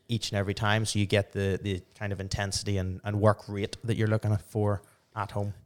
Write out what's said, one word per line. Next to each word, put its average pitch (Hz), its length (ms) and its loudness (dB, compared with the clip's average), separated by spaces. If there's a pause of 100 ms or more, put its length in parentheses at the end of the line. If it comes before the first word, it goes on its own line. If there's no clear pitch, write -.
each 117 220 -2
and 104 80 -2
every 98 160 2
time, 110 320 2
so 104 140 0
you 101 80 2
get 101 240 2
the, 98 320 0
the 95 180 -2 (160)
kind 101 160 -6
of 87 80 -8
intensity 98 560 -2
and, 92 260 -2
and 104 160 -2
work 104 280 6
rate 101 360 -6
that 113 140 0
you're 107 100 2
looking 107 300 2 (120)
for 104 340 0 (320)
at 101 160 -6
home. 101 200 -4 (140)